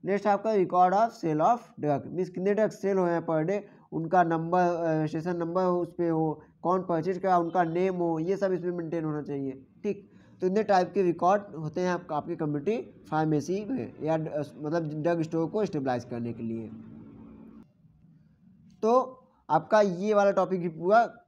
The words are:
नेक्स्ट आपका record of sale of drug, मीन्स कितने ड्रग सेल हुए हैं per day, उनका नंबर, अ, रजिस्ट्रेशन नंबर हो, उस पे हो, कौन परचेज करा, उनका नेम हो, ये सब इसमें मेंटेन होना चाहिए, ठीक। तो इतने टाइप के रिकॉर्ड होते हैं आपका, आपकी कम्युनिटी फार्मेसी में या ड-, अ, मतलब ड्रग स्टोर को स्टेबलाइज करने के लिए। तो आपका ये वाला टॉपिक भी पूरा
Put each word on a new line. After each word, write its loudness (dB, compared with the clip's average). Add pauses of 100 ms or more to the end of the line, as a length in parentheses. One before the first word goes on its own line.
नेक्स्ट 0
आपका 2
record 4
of 2 (140)
sale 0
of 4 (260)
drug, 0
मीन्स -4
कितने -2
ड्रग 2
सेल -2
हुए 2
हैं -2
per 0
day, -2 (320)
उनका 2
नंबर, 0
अ, 2
रजिस्ट्रेशन -2
नंबर -2
हो, 2
उस -6
पे 0
हो, 0 (200)
कौन 0
परचेज -2
करा, 2
उनका 2
नेम 0
हो, 0
ये -2
सब 0
इसमें -4
मेंटेन -4
होना -4
चाहिए, -8 (160)
ठीक। -6 (300)
तो -2
इतने 2
टाइप 2
के 2
रिकॉर्ड 2 (140)
होते -6
हैं 0
आपका, -4
आपकी -6
कम्युनिटी -4
फार्मेसी 0
में -6 (100)
या 0
ड-, -4
अ, -4 (140)
मतलब -4
ड्रग 0
स्टोर -2
को -2
स्टेबलाइज -2
करने -6
के -10
लिए। -8 (2000)
तो 2 (300)
आपका 4
ये 2
वाला 6
टॉपिक 0
भी -2
पूरा 2 (160)